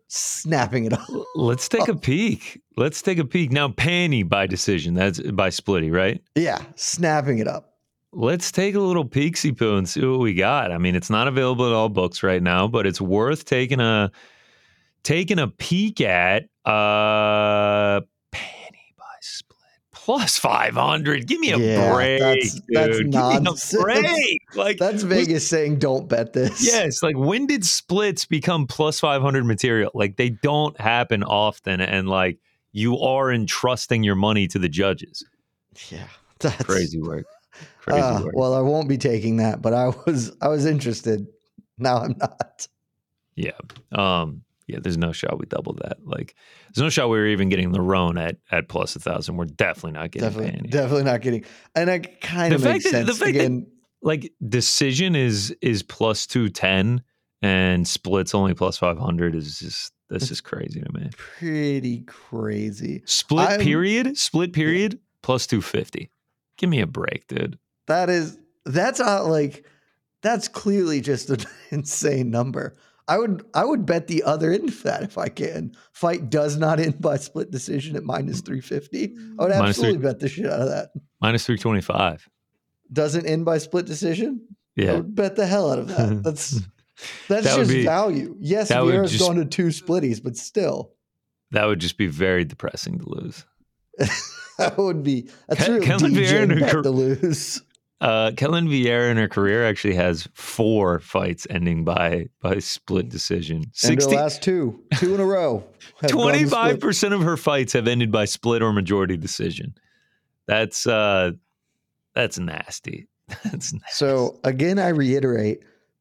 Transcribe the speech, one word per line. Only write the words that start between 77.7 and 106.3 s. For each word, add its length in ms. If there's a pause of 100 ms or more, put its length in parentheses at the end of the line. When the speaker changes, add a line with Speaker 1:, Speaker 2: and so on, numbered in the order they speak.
Speaker 1:
at 80
minus 340
three 220
fifty. 540 (220)
I 60
would 60
Speaker 2:
Minus 80
three. 100
Speaker 1:
absolutely 360
bet 180
the 80
shit 160
out 160
of 80
that. 220 (280)
Speaker 2:
Minus 260
three 120
twenty-five. 720 (640)
Speaker 1:
Doesn't 320
end 180
by 140
split 280
decision? 540 (380)
I 40
Speaker 2:
Yeah. 160
Speaker 1:
would 180
bet 200
the 120
hell 220
out 100
of 100
that. 340
Speaker 2:
<laughs> 0
Speaker 1:
That's, 280 (760)
that's 180
Speaker 2:
That 120
would 60
Speaker 1:
just 80
Speaker 2:
be, 120
Speaker 1:
value. 560
Yes, 300
Speaker 2:
that 160
would 100
Speaker 1:
Vieira's 160
Speaker 2:
just 160
Speaker 1:
gone 100
to 80
two 220
splitties, 560
but 140
still. 540 (600)
Speaker 2:
That 140
would 140
just 180
be 100
very 380
depressing 540
to 100
lose. 360 (540)
Speaker 1:
<laughs> 80 (520)
That 180
would 240
be, 280 (200)
that's 160
Speaker 2:
Ke-, 20
Speaker 1:
real 140
Speaker 2:
Kellen 320
Speaker 1:
D 140
J 40
Speaker 2:
Vieira 120
in 80
her 80
Speaker 1:
bet 120
Speaker 2:
car-, 120
Speaker 1:
to 80
lose. 680 (400)
Speaker 2:
Uh, 380
Kellen 300
Vieira 420
in 80
her 100
career 380
actually 300
has 400
four 640
fights 500
ending 340
by, 440 (120)
by 200
split 500
decision. 480
Speaker 1:
And 80
her 80
Speaker 2:
Sixty, 420
Speaker 1:
last 280
two, 360 (180)
two 180
in 40
a 60
row 380
have 0
gone 380
to 60
split. 40
Speaker 2:
twenty-five 680